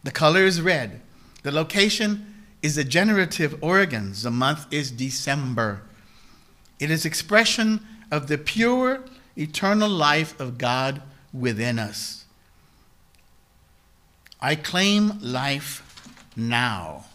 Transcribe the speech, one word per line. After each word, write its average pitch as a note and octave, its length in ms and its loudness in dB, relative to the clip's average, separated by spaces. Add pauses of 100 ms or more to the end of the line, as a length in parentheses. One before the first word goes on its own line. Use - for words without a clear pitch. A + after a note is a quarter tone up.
The C3 80 -6
color D#3+ 320 4
is F3+ 180 2
red. C#3+ 400 -2 (400)
The C#3 100 -4
location G3+ 840 0 (260)
is D3 140 0
the D3 80 0
generative E3+ 800 2
organs. C3 580 0
The A#2+ 80 -4
month C3 420 0
is C#3+ 200 -4
December. B2 920 -4 (1000)
It D3+ 120 -2
is D#3+ 140 0
expression A3 800 2 (280)
of D3 160 -2
the D3 100 0
pure, B3+ 680 0 (320)
eternal G3+ 540 0
life D#3 500 2
of B2 200 -8
God C3 420 0 (320)
within A#2+ 460 -2
us. - 460 -8 (2250)
I C#3+ 160 0
claim G3+ 680 2
life C3+ 600 -4 (540)
now. A2+ 800 -2